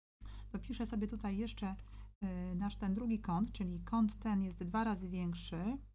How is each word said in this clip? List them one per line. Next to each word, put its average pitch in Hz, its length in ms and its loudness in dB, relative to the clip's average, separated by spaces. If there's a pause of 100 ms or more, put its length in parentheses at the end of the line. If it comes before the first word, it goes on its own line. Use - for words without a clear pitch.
(520)
Dopiszę 226 340 -4
sobie 214 220 0
tutaj 208 280 -2
jeszcze, 208 400 -2 (480)
y, 180 300 -2
nasz 202 220 0
ten 196 180 2
drugi 226 260 2
kąt, 190 320 2
czyli 180 280 -2
kąt 214 380 4
ten 202 240 4
jest 185 220 -2
dwa 220 200 2
razy 190 240 0
większy. 175 680 0 (160)